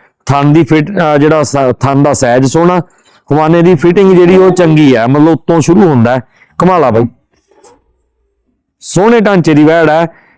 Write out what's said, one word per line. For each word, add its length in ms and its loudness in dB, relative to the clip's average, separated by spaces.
ਥਣ 280 0
ਦੀ 100 2
ਫਿਟ, 280 -2
ਅ, 260 -2
ਜਿਹੜਾ 260 0
ਸ-, 360 -4
ਥਣ 240 -2
ਦਾ 100 2
ਸਾਈਜ਼ 320 -2
ਸੋਹਣਾ। 340 0
ਹਵਾਨੇ 280 0
ਦੀ 140 2
ਫਿਟਿੰਗ 400 0
ਜਿਹੜੀ 220 2
ਉਹ 120 2
ਚੰਗੀ 460 0
ਹੈ, 120 -2
ਮਤਲਬ 200 0
ਉੱਤੋਂ 340 -2
ਸ਼ੁਰੂ 220 0
ਹੁੰਦਾ 320 0
ਹੈ। 60 -6
ਕਮਾਲ 260 0
ਆ 80 0
ਬਾਈ, 120 0
ਸੋਹਣੇ 400 0
ਢਾਂਚੇ 340 0
ਦੀ 100 2
ਵੈੜ 260 2
ਹੈ। 180 -2